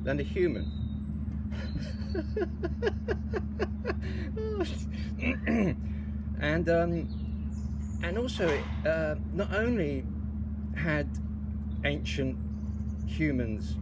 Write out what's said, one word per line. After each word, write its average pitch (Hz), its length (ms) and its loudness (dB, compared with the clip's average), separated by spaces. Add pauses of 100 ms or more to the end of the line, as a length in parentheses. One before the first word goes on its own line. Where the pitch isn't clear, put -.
than 143 160 2
a 139 40 2
human. 170 460 2 (1500)
<laughs> 349 60 2 (4000)
And, 160 300 2
um, 170 400 4 (960)
and 175 140 0
also 233 300 2
it, 143 160 4 (240)
uh, 156 280 2 (180)
not 202 200 0
only 196 520 2 (680)
had 151 340 2 (720)
ancient 143 540 0 (680)
humans 120 760 2